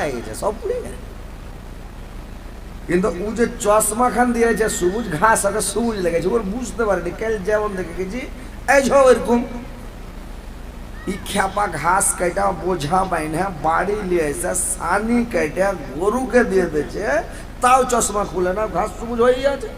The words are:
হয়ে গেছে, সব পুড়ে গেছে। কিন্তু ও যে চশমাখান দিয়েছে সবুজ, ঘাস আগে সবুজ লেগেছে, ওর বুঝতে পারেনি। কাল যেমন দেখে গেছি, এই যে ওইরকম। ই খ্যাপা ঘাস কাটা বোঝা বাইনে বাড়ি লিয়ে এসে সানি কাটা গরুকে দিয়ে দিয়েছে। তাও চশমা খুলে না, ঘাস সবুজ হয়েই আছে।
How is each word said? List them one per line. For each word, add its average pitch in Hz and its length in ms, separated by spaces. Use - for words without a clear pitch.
হয়ে 147 140
গেছে, 110 260
সব 202 180
পুড়ে 466 240
গেছে। - 180
কিন্তু 185 200
ও - 20
যে 233 80
চশমাখান 220 720
দিয়েছে 233 300
সবুজ, 185 260
ঘাস 220 200
আগে 202 120
সবুজ 226 340
লেগেছে, 165 300
ওর 226 80
বুঝতে 233 340
পারেনি। 180 320
কাল 220 140
যেমন 214 300
দেখে 170 220
গেছি, 190 220
এই 277 120
যে 233 60
ওইরকম। 240 320
ই - 20
খ্যাপা 202 360
ঘাস 185 240
কাটা 180 260
বোঝা 175 360
বাইনে 160 320
বাড়ি 175 320
লিয়ে 175 240
এসে 180 180
সানি 214 480
কাটা 165 340
গরুকে 233 440
দিয়ে 185 220
দিয়েছে। 151 320
তাও 254 220
চশমা 208 420
খুলে 180 280
না, 214 140
ঘাস 196 220
সবুজ 233 220
হয়েই 254 260
আছে। 269 300